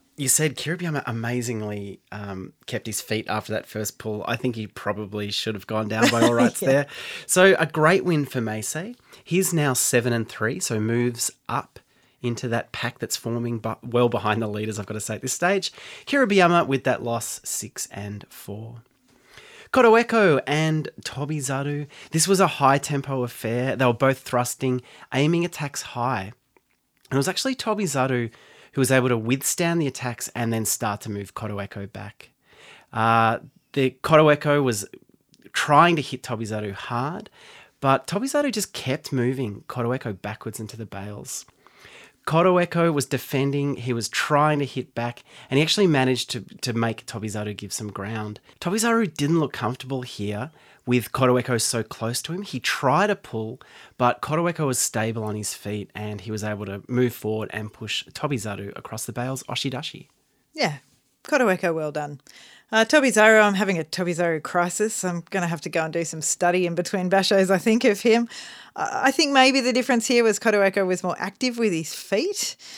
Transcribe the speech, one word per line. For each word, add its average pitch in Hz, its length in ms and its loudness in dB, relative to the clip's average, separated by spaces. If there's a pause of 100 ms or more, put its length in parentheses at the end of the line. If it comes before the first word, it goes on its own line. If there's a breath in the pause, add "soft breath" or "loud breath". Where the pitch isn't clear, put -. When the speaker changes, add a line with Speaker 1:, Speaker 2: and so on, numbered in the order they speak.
(160)
Speaker 1:
you 135 120 -4
said 151 280 2
Kiribayama 165 520 -6
amazingly, 113 880 -6 (140)
um, 104 400 -10 (140)
kept - 200 -6
his 107 140 -6
feet - 280 -6
after - 260 -4
that - 120 -6
first - 320 -8
pull. 107 300 -6
I 117 80 -2
think 123 180 -2
he 110 140 -8
probably 104 640 -6
should 107 240 -4
have 98 100 -12
gone 110 220 -2
down 110 200 2
by 117 140 4
all 120 120 4
rights 120 280 2
Speaker 2:
<laughs> - 0 -
Yeah. 165 60 0
Speaker 1:
there. 139 180 4 (400 loud breath)
So 185 320 6
a 160 80 2
great 156 380 4
win 151 220 2
for 127 140 -4
Meisei. 113 540 -6 (300 soft breath)
He's 180 280 0
now 147 200 2
seven 120 400 2
and 117 160 -2
three, 120 320 -4
so 113 180 -2
moves 117 540 0 (160)
up - 320 -6 (420)
into 120 280 -4
that 117 200 -2
pack - 300 -6
that's - 160 -6
forming 117 420 -4
bu-, 110 240 -6
well 120 260 2
behind 107 320 0
the 113 60 -2
leaders, 107 320 -6
I've 101 80 -8
got 107 80 -10
to 107 60 -6
say, 110 160 -6
at - 60 -12
this 127 100 -4
stage. 185 400 0 (340 loud breath)
Kiribayama 190 640 4
with 135 160 0
that 127 180 0
loss, 117 400 -6
six - 480 -8
and 101 380 -10
four. 117 540 -14 (880 loud breath)
Kotoeko 226 760 6
and 156 420 0 (140)
Tobizaru. 143 840 -4 (240 loud breath)
This 160 160 2
was 190 140 4
a 180 60 6
high-tempo 139 760 2
affair. 120 540 -2
They 127 80 2
were 120 80 6
both 135 280 2
thrusting, 127 640 -2 (300 loud breath)
aiming 165 320 2
attacks 151 380 -8
high. 117 500 -4 (800)
And - 20 -6
it 131 40 2
was 139 120 2
actually 262 260 -2
Tobizaru 139 760 -2 (420 soft breath)
who 139 80 -2
was 127 100 4
able 131 180 4
to 120 100 2
withstand 139 600 0
the 147 60 2
attacks 123 480 -6
and 117 180 -2
then 113 120 0
start 104 380 -4
to 113 80 -10
move 101 240 -8
Kotoeko 101 580 -8
back. - 380 -16 (640 soft breath)
Uh, 113 460 4 (340)
the 131 180 0 (120)
Kotoeko 147 600 6
was 110 240 0 (640)
trying 160 440 6
to 143 60 -2
hit - 200 -8
Tobizaru 107 500 -6
hard, 131 560 -6 (520 loud breath)
but 135 260 2
Tobizaru 269 460 -2
just - 200 -4
kept - 400 -6
moving 123 560 -2
Kotoeko 120 520 -4
backwards 104 400 -10
into 110 160 -12
the 110 100 -10
bales. 101 580 -12 (840 soft breath)
Kotoeko 170 640 4
was 143 140 0
defending, 139 720 -2
he 120 180 -4
was 113 160 -4
trying 151 480 2
to 143 80 -2
hit - 280 -8
back, 120 280 -6 (280 loud breath)
and 131 60 2
he 151 60 6
actually 190 240 4
managed 131 440 2
to, 110 100 -6 (180)
to 123 160 -4
make 113 320 -2
Tobizaru 104 500 -8
give 98 160 -12
some 104 180 -8
ground. 104 480 -8 (220 soft breath)
Tobizaru 220 520 0
didn't 156 280 2
look 143 140 -2
comfortable 127 480 -6
here 104 480 -8 (340 soft breath)
with 123 280 0
Kotoeko 123 480 2
so 113 220 -2
close - 400 -6
to 160 120 -10
him. 196 80 -8
He 139 180 -8
tried 151 460 2
to 202 100 0
pull, 113 440 -8 (360 loud breath)
but 123 240 2
Kotoeko 165 460 0
was 127 120 0
stable 113 460 -2
on 107 120 -4
his 104 180 -6
feet 104 400 -8
and 104 260 -8
he 107 100 -12
was 107 140 -6
able 104 220 -6
to 98 200 -10
move 123 280 2
forward 107 380 -6
and 107 200 -10
push - 360 -8
Tobizaru 104 680 -6
across - 300 -10
the 113 60 -10
bales, 127 320 -6
Oshidashi. - 640 -8 (440)
Speaker 2:
Yeah, 175 260 -2 (460)
Kotoeko, 190 500 2
well 156 180 -4
done. 147 280 -8 (500 loud breath)
Uh, 220 140 4
Tobizaru, 220 580 8
I'm 202 120 4
having 190 240 0
a 156 60 -2
Tobizaru 170 580 -2
crisis. 180 600 -2
I'm 175 280 -4
gonna 180 160 -2
have 165 160 -4
to 160 80 -8
go 160 140 0
and 160 80 -6
do 170 120 -2
some 160 160 -8
study 175 460 0
in 170 80 -4
between 180 340 -2
bashos, 190 420 4
I 190 60 4
think, 226 300 2
of 202 160 2
him. 233 260 4 (480 loud breath)
I, - 280 -4
I 269 60 4
think 285 220 2
maybe 262 300 6
the 247 100 2
difference 240 340 2
here 240 160 4
was 220 160 4
Kotoeko 202 480 2
was 180 160 -2
more 180 160 -4
active 233 380 -4
with 220 160 2
his 160 220 -4
feet, - 640 -4 (220 loud breath)